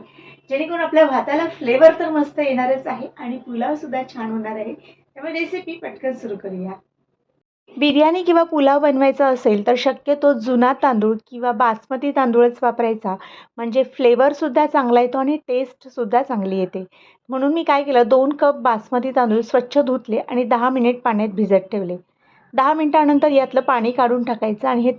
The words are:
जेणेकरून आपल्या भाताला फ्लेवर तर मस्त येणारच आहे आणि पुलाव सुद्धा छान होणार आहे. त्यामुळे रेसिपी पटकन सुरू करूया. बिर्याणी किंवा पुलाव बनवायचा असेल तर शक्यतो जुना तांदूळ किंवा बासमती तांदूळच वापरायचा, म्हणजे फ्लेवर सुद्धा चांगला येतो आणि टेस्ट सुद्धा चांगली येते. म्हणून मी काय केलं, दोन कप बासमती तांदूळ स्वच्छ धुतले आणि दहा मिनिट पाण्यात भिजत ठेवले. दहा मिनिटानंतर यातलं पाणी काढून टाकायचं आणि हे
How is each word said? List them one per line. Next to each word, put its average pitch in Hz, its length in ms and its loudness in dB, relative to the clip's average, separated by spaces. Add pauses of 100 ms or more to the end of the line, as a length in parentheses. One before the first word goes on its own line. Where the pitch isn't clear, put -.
(500)
जेणेकरून 311 320 -4
आपल्या 311 240 4
भाताला 285 440 -2
फ्लेवर 294 500 4
तर 320 100 -2
मस्त 302 300 -2
येणारच 262 480 -2
आहे 247 200 -10 (100)
आणि 254 200 -10
पुलाव 247 380 -6
सुद्धा 262 260 -8 (120)
छान 220 180 -8
होणार 220 240 -8
आहे. 214 180 -10
त्यामुळे - 600 -16
रेसिपी 330 500 -8
पटकन 262 300 -8
सुरू 220 300 -10
करूया. 185 280 -10 (1080)
बिर्याणी 294 460 2
किंवा 339 200 4
पुलाव 294 360 2
बनवायचा 269 480 2
असेल 233 400 0
तर 247 100 2
शक्यतो 285 640 0
जुना 247 320 2 (120)
तांदूळ 226 320 2 (140)
किंवा 247 220 -4
बासमती 247 640 -2
तांदूळच 240 460 2
वापरायचा, 226 540 -2 (420)
म्हणजे 233 260 -2 (100)
फ्लेवर 254 400 4
सुद्धा 302 320 0
चांगला 254 360 2
येतो 247 160 -2
आणि 269 200 -2 (100)
टेस्ट 254 400 -6
सुद्धा 240 340 -2
चांगली 196 360 -4
येते. 185 260 -6 (460)
म्हणून 262 240 -2
मी 330 100 -2
काय 285 200 0
केलं, 254 240 2
दोन 262 320 2
कप 285 160 2
बासमती 247 600 -2
तांदूळ 226 260 2
स्वच्छ 247 360 -2
धुतले 254 400 0
आणि 247 260 -4
दहा 240 260 0
मिनिट 247 320 0
पाण्यात 220 280 -2
भिजत 190 420 0
ठेवले. 180 260 -6 (560)
दहा 269 200 2
मिनिटानंतर 302 580 2
यातलं 262 300 2
पाणी 240 300 0
काढून 247 320 0
टाकायचं 226 440 -4
आणि 247 140 0
हे 247 180 2